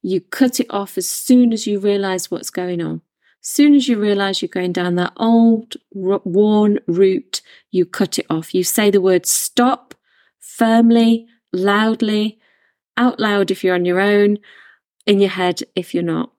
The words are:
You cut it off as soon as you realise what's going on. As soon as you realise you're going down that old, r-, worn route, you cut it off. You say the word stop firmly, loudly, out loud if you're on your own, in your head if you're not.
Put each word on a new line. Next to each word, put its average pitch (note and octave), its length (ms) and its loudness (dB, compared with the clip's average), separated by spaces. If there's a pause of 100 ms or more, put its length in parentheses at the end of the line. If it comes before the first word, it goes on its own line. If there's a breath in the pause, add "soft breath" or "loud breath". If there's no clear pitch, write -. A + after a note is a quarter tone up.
You F#3 200 -4
cut - 380 -2
it - 100 -2
off G3+ 280 -8
as F#3 120 -6
soon B3 420 2
as A3 160 -6
you G#3 120 -2
realise G3 500 -2
what's - 220 -10
going F3+ 300 -6
on. D#3+ 200 -8 (420)
As - 60 -12
soon D4 240 4
as C4+ 140 4
you A3+ 120 0
realise G3 420 -2
you're F3 80 -8
going F3+ 220 -4
down F3 240 -2
that F3+ 220 -2
old, A3+ 580 2 (200)
r-, G3 280 -2
worn G#3 640 2
route, F#3+ 540 0 (300 soft breath)
you F#3 140 0
cut - 340 -4
it - 100 -10
off. D#3+ 240 -6
You F#3 100 0
say G#3 260 0
the G3 120 2
word F3+ 240 2
stop - 680 -2 (440)
firmly, A3+ 880 2 (240 soft breath)
loudly, G#3+ 880 -2 (560)
out A#3+ 240 0
loud G3+ 300 0
if F#3+ 140 -4
you're F#3 120 2
on F3 100 0
your F3+ 140 0
own, G3+ 380 2 (680 soft breath)
in G3+ 120 2
your G3 120 2
head F3+ 300 -4 (140)
if F3+ 180 -8
you're F3 100 -4
not. E3 360 -6